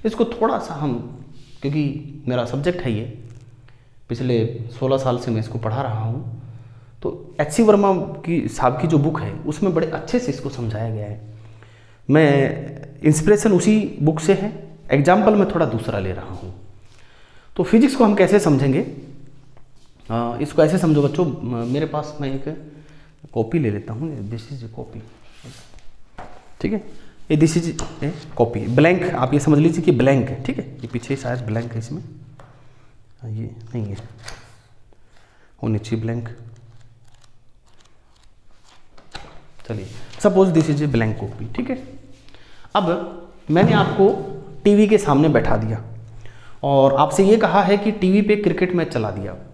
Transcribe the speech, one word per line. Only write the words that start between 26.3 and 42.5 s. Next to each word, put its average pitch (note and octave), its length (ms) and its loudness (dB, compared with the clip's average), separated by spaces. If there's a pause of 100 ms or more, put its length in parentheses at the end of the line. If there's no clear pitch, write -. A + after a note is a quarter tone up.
ठीक G3 120 -2
है, G#3 120 -4 (460)
ये D#3 60 4
this D#3 220 4
is E3 220 -4
a - 300 -6 (300)
copy, G#2 280 0
Blank, D#3 340 4
आप C3 320 0
ये D3 60 4
समझ D3 180 4
लीजिए D#3+ 260 4
कि F#3 80 6
blank B2+ 360 4
है, - 160 -8
ठीक - 140 -4
है, - 220 -12
ये A#2+ 60 -12
पीछे B2 300 -6
शायद B2+ 240 -6
blank A2+ 320 -4
है A#2 60 -6
इसमें, C#3+ 240 -10 (1200)
ये A2 260 -8 (240)
नहीं A#2 100 -4
है, G2+ 120 -8 (1700)
वो A#2+ 60 -2
नीचे A2 280 -2
blank। A2+ 320 -6 (3500)
चलिए, G#2+ 180 -8 (340)
suppose F#3+ 340 4
this D#3+ 160 4
is C#3+ 80 0
a D3+ 140 0
blank A2 220 0
copy, G#2+ 420 -8
ठीक B3 140 -6
है। B3+ 120 -6 (920)